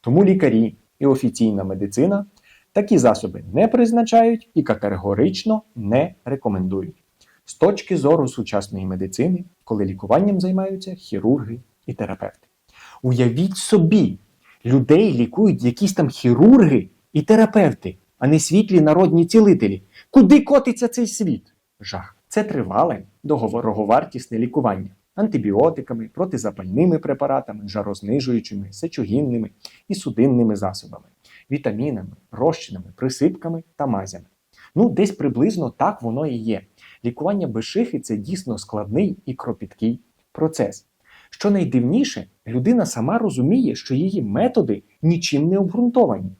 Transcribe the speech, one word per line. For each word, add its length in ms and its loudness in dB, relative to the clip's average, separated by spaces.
Тому 240 4
лікарі 520 2
і 80 0
офіційна 580 0
медицина 600 -2
такі 260 2
засоби 540 0
не 160 2
призначають 840 2
і 80 2
категорично 1000 -2
не 400 -2
рекомендують. 800 -6
З 100 -20
точки 420 0
зору 320 2
сучасної 580 -6
медицини, 580 -4
коли 200 -4
лікуванням 560 0
займаються 540 -4
хірурги 680 -4
і 80 -8
терапевти. 520 -10
Уявіть 540 0
собі, 600 2
людей 480 4
лікують 500 0
якісь 320 0
там 140 2
хірурги 800 6
і 100 0
терапевти, 720 2
а 80 0
не 120 6
світлі 420 4
народні 460 4
цілителі. 560 4
Куди 300 8
котиться 480 0
цей 180 -2
світ? 460 -6
Жах. 360 -14
Це 160 -2
тривале, 580 -2
дороговартісне 1160 -2
лікування. 520 -2
Антибіотиками, 1000 -2
протизапальними 840 -2
препаратами, 720 -4
жарознижуючими, 1040 -6
сечогінними 800 -4
і 60 -6
судинними 640 0
засобами, 480 -10
вітамінами, 600 -6
розчинами, 640 -6
присипками 680 -4
та 100 -4
мазями. 380 -6
Ну, 160 2
десь 200 0
приблизно 600 -2
так 320 -4
воно 240 -4
і 80 -6
є. 260 -4
Лікування 420 -4
бешихи — 540 -4
це 160 -6
дійсно 420 -8
складний 580 -4
і 80 -8
кропіткий 640 -8
процес. 540 -4
Що 200 -4
найдивніше, 760 0
людина 400 0
сама 320 -2
розуміє, 560 0
що 200 -8
її 280 -2
методи 600 0
нічим 460 0
не 100 0
обґрунтовані. 800 0